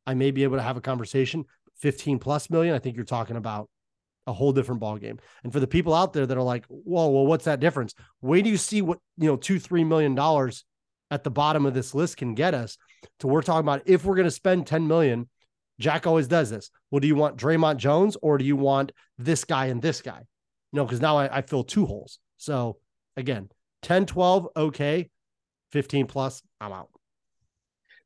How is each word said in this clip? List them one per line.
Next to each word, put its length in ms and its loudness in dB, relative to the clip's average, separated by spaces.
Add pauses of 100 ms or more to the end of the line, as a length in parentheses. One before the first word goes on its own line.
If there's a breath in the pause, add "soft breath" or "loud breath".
I 100 -4
may 160 2
be 120 0
able 140 0
to 60 -2
have 140 -4
a 40 -10
conversation. 640 -2 (300)
Fifteen 440 -2
plus 300 -4
million, 260 2
I 40 -2
think 180 -6
you're 80 -8
talking 320 -6
about 320 -8 (580)
a 60 -6
whole 180 2
different 280 -2
ballgame. 400 -8 (240 soft breath)
And 80 -10
for 80 -2
the 60 2
people 260 0
out 220 2
there 140 0
that 100 -4
are 60 0
like, 240 -2
"Whoa, 420 -2
well, 160 4
what's 200 2
that 140 0
difference?" 360 0 (260 soft breath)
Wait 220 4
do 80 2
you 60 2
see 260 -2
what, 160 -2 (180)
you 80 2
know, 120 4
two, 200 0
three 260 0
million 300 2
dollars 520 0 (440)
at 140 -6
the 80 -4
bottom 340 2
of 80 0
this 220 -4
list 220 -2
can 180 -6
get 180 2
us 240 -6 (400 soft breath)
to, 100 -6
we're 140 4
talking 240 0
about 220 0
if 180 4
we're 100 0
gonna 140 4
spend 380 0
ten 200 0
million, 400 2 (520)
Jack 260 0
always 220 2
does 240 2
this. 180 -10 (220)
Well, 80 2
do 80 4
you 80 4
want 220 2
Draymond 400 2
Jones 440 2
or 160 4
do 80 -2
you 100 2
want 360 0 (260 soft breath)
this 280 -2
guy 220 0
and 140 -4
this 220 -2
guy? 160 -14
You 580 -14
know, 80 0
'cause 160 -4
now 160 4
I, 200 -2
I 40 -2
fill 220 -4
two 240 0
holes. 320 -12 (180)
So 400 -6 (400)
again, 320 -6 (320)
ten, 240 2
twelve, 500 2
okay. 540 -2 (600)
Fifteen 340 0
plus, 380 -6 (180)
I'm 120 -10
out. 180 -16 (1160 soft breath)